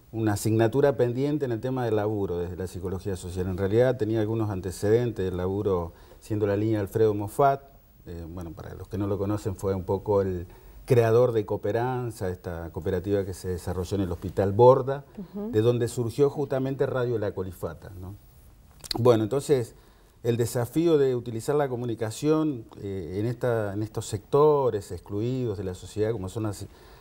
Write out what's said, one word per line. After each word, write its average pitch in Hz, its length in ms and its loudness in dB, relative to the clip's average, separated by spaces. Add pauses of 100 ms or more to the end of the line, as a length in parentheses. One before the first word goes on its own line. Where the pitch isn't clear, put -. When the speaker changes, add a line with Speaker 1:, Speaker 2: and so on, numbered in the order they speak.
(120)
Speaker 1:
una 110 220 0
asignatura 113 600 4
pendiente 139 480 0
en 120 80 -2
el 110 80 -4
tema 127 240 -2
del 110 120 2
laburo 101 420 0
desde 87 180 -6
la 92 100 -6
psicología 92 500 -6
social. 90 300 -6
En 92 100 -4
realidad 113 400 2
tenía 110 240 -2
algunos 110 300 -2
antecedentes 104 760 0
del 90 120 -4
laburo 92 560 -2 (280)
siendo 104 260 -2
la 101 100 2
línea 107 240 0
Alfredo 107 340 4
Moffat. 139 480 2 (440)
Eh, 85 220 -12
bueno, 85 240 -10
para 82 220 -14
los 90 140 -14
que 95 100 -6
no 101 80 0
lo 98 120 0
conocen, 98 380 -2
fue 95 180 -2
un 92 100 -4
poco 98 380 2
el 90 240 -4 (400)
creador 117 460 6
de 107 140 0
Cooperanza, 113 840 -2
esta 85 420 -6
cooperativa 95 540 -2
que 92 100 -8
se 95 140 -10
desarrolló 90 480 -4
en 98 60 0
el 87 100 -2
Hospital 95 400 -2
Borda, 131 520 6 (120)
Speaker 2:
Ujú. 208 360 -10
Speaker 1:
de 107 100 4
donde 120 240 2
surgió 123 440 0
justamente 135 560 -2
Radio 120 320 -2
La 101 140 -2
Colifata, 90 580 -10 (100)
¿no? 95 160 -12 (840)
Bueno, 117 240 6
entonces, 127 520 0 (500)
el 120 120 2
desafío 135 640 2
de 135 160 4
utilizar 120 400 -4
la 147 140 2
comunicación, 123 1000 -2 (160)
eh, 95 380 -6
en 107 60 0
esta, 117 460 0
en 107 100 -4
estos 110 240 -6
sectores 135 840 2
excluidos 107 640 -4
de 95 80 -6
la 90 100 -4
sociedad, 104 380 -4
como 95 160 -6
son 110 140 -6
las, 101 240 -6 (340)